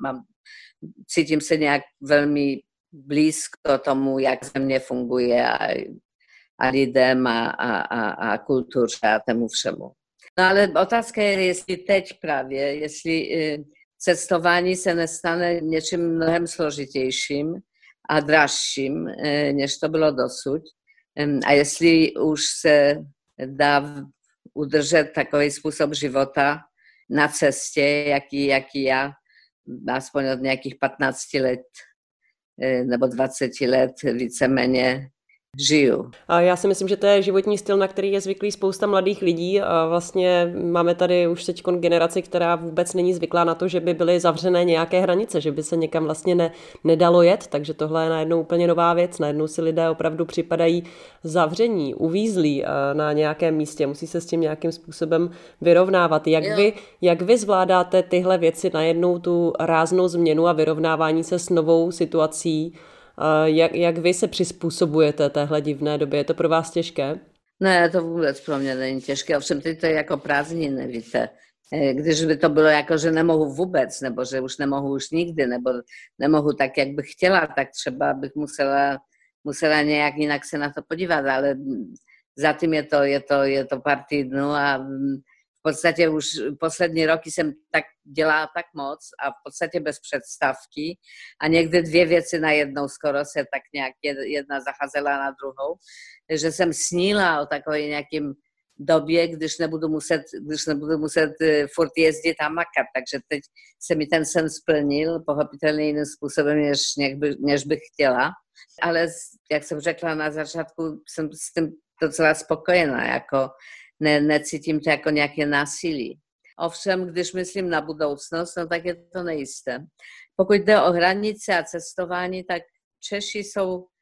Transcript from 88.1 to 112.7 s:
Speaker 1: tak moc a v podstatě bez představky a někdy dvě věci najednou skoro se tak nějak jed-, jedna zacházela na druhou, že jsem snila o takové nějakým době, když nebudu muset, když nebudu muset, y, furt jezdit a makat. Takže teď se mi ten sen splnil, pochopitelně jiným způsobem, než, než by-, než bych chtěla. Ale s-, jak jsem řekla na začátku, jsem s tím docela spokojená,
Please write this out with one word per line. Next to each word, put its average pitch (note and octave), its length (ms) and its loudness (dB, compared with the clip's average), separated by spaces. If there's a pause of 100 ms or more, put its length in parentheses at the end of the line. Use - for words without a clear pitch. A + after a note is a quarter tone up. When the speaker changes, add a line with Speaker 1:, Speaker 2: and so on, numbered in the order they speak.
Speaker 1:
tak E3+ 80 -6 (100)
moc C#3+ 240 -8 (260)
a C#3 60 -4
v - 40 -8 (100)
podstatě E3 360 -8
bez D3 200 -6
představky D3 960 -6 (420)
a D#3 80 -2
někdy E3 340 2
dvě E3 240 4
věci E3+ 340 0
najednou C#3+ 480 0
skoro C#3+ 360 -4
se C#3+ 280 -6
tak C#3 100 -6 (120)
nějak C3 180 -6 (120)
jed-, C#3 220 -6
jedna C#3 340 -6
zacházela C#3 580 -4
na C#3 240 -6
druhou, C#3 340 -8 (540)
že D#3+ 220 -2
jsem E3+ 200 0
snila F3 680 0
o D3 60 -6
takové D3+ 340 -4
nějakým D3 540 -6 (440)
době, D#3+ 500 2
když D#3 300 -8
nebudu D#3+ 300 -4
muset, D#3 340 -2 (240)
když D3+ 200 -8
nebudu D3+ 320 -2
muset, D#3 420 0
y, D3+ 340 2
furt D#3 220 0
jezdit D#3+ 440 2
a D3+ 80 -2
makat. D#3+ 460 -4
Takže C3 240 -6 (100)
teď D3 120 -4 (420)
se E3+ 120 -4
mi D3+ 120 -2
ten D#3 180 0
sen D#3+ 260 -2
splnil, D3+ 760 -2
pochopitelně D3+ 600 -2
jiným D3 200 -2
způsobem, D3 520 -2
než, C#3+ 400 0
než C#3 160 -2
by-, C#3+ 260 -4
než C#3+ 240 0
bych D3+ 160 -2 (120)
chtěla. C3+ 380 2 (520)
Ale E3+ 260 0
s-, - 220 -16 (200)
jak D3+ 140 -2
jsem D3+ 160 -8
řekla E3 340 -4
na D#3 160 -4
začátku, D#3 800 -8
jsem D#3 240 -8
s - 200 -14
tím D#3+ 200 -2 (300)
docela D#3 320 2
spokojená, D#3 720 0